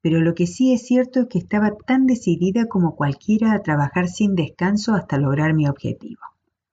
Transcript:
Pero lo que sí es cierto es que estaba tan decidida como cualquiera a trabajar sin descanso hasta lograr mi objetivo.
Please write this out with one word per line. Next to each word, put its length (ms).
Pero 200
lo 160
que 100
sí 260
es 140
cierto 340
es 60
que 120
estaba 380
tan 300
decidida 600
como 280
cualquiera 580
a 100
trabajar 440
sin 300
descanso 580
hasta 240
lograr 360
mi 120
objetivo. 540